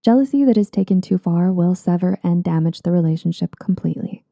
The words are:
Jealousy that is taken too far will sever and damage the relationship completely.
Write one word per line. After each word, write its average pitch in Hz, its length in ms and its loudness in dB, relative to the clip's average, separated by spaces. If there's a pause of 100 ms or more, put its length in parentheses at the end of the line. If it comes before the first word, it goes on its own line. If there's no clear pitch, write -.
Jealousy 269 420 2
that 240 120 4
is 208 140 0
taken 190 320 0
too 185 160 -2
far 175 340 0
will 180 220 0
sever 180 480 -2
and 175 200 0
damage 165 380 -2
the 170 100 -4
relationship 170 680 -2
completely. - 720 -6